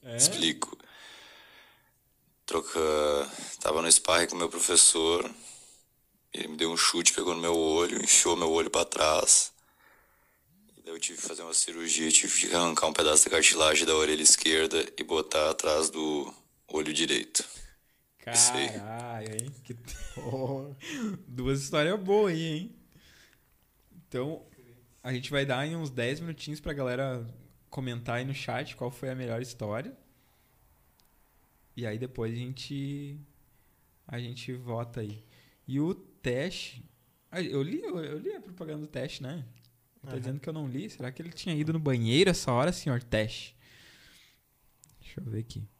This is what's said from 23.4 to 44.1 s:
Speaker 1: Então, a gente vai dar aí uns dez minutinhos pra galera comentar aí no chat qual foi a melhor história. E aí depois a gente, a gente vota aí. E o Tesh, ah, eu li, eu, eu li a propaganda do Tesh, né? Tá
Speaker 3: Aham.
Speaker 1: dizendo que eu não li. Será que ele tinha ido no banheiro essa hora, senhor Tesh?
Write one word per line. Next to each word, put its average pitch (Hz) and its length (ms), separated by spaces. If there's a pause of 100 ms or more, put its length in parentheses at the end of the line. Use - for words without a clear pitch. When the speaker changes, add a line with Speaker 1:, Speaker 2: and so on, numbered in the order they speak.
Speaker 1:
Então, 135 380 (580)
a 127 80
gente 127 180
vai 139 160
dar 127 140
aí 151 160
uns 160 140
dez 127 320
minutinhos 151 400
pra 170 100
galera 127 560 (420)
comentar 120 500
aí 127 40
no 135 100
chat 135 440
qual 123 120
foi 131 200
a 127 60
melhor 120 260
história. 127 520 (1800)
E 117 100
aí 110 140
depois 120 340
a - 20
gente, 139 840 (880)
a 120 120
gente 120 320
vota 120 500
aí. 107 220 (440)
E 135 120
o 165 140
Tesh, 127 880 (500)
ah, 170 80
eu 143 220
li, 190 220
eu, 254 200
eu 151 140
li 311 160
a 370 80
propaganda 156 380
do 151 80
Tesh, 131 320
né? 135 260 (560)
Tá 139 80
Speaker 3:
Aham. 135 100
Speaker 1:
dizendo 127 200
que - 100
eu 156 40
não 151 140
li. 139 220
Será 123 220
que 131 100
ele 165 80
tinha 170 240
ido 151 180
no 160 60
banheiro 139 540
essa - 200
hora, 139 220
senhor 123 300
Tesh? - 520 (1400)